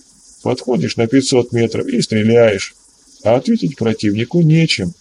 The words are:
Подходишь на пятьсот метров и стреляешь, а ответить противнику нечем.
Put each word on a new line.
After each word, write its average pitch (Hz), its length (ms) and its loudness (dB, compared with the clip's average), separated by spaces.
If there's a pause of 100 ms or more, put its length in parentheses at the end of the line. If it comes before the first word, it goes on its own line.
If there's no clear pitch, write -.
(420)
Подходишь 139 540 -4
на 117 100 0
пятьсот 127 460 0
метров 117 340 -2
и 240 140 -2
стреляешь, 110 720 2 (500)
а 113 120 2
ответить 226 400 -2
противнику 110 640 -2
нечем. 160 600 2